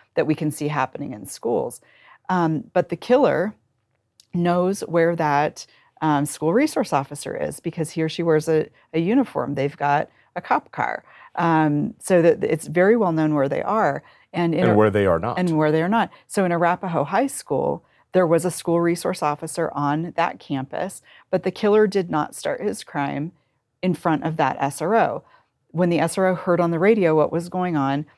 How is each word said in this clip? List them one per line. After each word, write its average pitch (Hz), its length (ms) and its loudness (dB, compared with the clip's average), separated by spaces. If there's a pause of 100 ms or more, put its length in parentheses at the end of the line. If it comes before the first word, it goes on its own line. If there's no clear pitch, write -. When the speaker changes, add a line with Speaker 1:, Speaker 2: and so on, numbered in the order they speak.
(140)
Speaker 1:
that 160 120 2
we 156 80 2
can 151 160 -4
see 147 180 -4
happening 143 440 -4
in - 140 -14
schools. 120 560 -4 (480)
Um, 165 420 0
but 180 160 0
the 170 80 -6
killer 208 580 2 (800)
knows 180 480 0
where 170 360 0
that, 147 500 0 (340)
um, 151 240 2
school 156 300 -2
resource - 380 0
officer 143 440 -4
is 147 240 -6
because 160 300 -6
he 165 120 -4
or 160 60 0
she 160 140 -6
wears 160 260 2
a, 156 200 2 (260)
a 165 60 0
uniform. 170 540 0
They've 143 220 -4
got 147 320 0 (260)
a 180 60 -8
cop - 320 -2
car. - 320 -4 (300)
Um, 156 640 2
so 180 240 4
that 165 200 6
it's - 240 -2
very 180 300 4
well 196 160 0
known 156 220 2
where 139 140 2
they - 140 -4
are. 175 400 0 (300)
And 170 220 0
in 180 80 0
Speaker 2:
And - 100 4
Speaker 1:
a - 20 4
Speaker 2:
where 107 160 6
they 101 160 2
are 85 120 4
not. 117 200 -4
Speaker 1:
And 175 200 0
where 156 120 2
they 160 120 2
are 175 60 -2
not. 214 220 0 (160)
So - 180 -2
in 175 80 0
Arapahoe 170 520 0
High 202 220 0
School, 143 580 -4 (280)
there 185 140 4
was 165 180 2
a 175 60 -2
school 170 300 -2
resource 170 420 -2
officer 160 520 -4
on 147 420 -2
that 165 220 -2
campus, - 640 -8 (280)
but 180 120 0
the 185 80 -4
killer 214 360 2
did 196 240 -2
not 151 240 -4
start - 280 -6
his - 200 -6
crime 143 500 -6 (500)
in 185 120 2
front 160 300 -2
of 160 140 -4
that 135 200 0
S 143 220 -4
R 180 160 -2
O. 147 280 0 (460)
When 175 200 0
the 170 80 2
S 165 180 0
R 190 120 2
O 185 60 0
heard 175 260 0
on 170 100 2
the 165 80 0
radio 185 360 4
what 151 180 2
was 170 180 -4
going 180 260 -2
on, 139 300 0 (120)